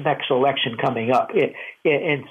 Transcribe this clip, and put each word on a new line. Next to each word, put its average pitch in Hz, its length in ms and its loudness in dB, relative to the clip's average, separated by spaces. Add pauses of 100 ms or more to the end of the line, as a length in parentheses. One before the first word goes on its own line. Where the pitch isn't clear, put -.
next 143 260 -2
election 131 460 0
coming 120 340 -2
up. 123 220 2
It, 190 220 2 (320)
and 147 440 0